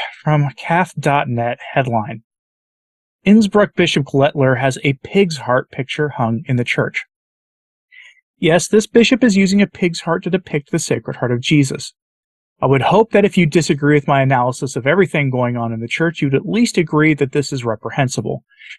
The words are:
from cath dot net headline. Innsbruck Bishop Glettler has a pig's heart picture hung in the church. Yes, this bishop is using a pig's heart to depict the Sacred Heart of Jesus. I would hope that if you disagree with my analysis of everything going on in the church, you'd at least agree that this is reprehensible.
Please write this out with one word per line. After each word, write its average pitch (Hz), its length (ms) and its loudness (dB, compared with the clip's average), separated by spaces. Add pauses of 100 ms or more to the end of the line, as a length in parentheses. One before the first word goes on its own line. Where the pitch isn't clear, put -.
(220)
from 147 360 0
cath 175 420 -2
dot 143 300 0
net 120 280 -4 (140)
headline. 117 500 -2 (1000)
Innsbruck 208 500 4
Bishop 170 300 0
Glettler 135 520 2
has 131 280 0
a 143 80 2 (100)
pig's 180 360 0
heart 123 320 -2
picture 147 400 -4
hung 117 340 -4
in 131 120 -2
the 120 80 -2
church. - 380 -4 (1300)
Yes, 165 320 2
this 214 180 2
bishop 240 380 4
is 202 140 4
using 196 240 4
a 185 40 2
pig's - 360 -4
heart 175 220 -2
to 180 60 -6
depict 165 400 -6
the 170 80 -2
Sacred - 380 -4
Heart 123 160 -4
of 120 80 -2
Jesus. 139 540 0 (640)
I 127 60 0
would 135 160 2
hope 214 300 2
that 202 120 4
if 190 140 0
you 175 80 4
disagree 147 480 2
with 143 120 0
my 139 140 2
analysis 131 560 -2
of 120 100 -4
everything 151 440 0
going 123 260 -2
on 117 160 -6
in 113 80 -8
the 117 80 -10
church, 165 320 -4
you'd 135 140 -2
at 135 100 0
least 220 320 0
agree 156 380 2
that 139 180 -4
this 147 220 -2
is 127 100 -6
reprehensible. 120 800 -4 (340)